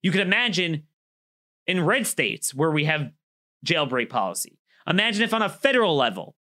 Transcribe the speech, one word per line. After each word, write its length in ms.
You 100
could 80
imagine 640
in 180
red 220
states 480
where 160
we 140
have 280
jailbreak 420
policy. 520
Imagine 360
if 120
on 80
a 60
federal 480
level 460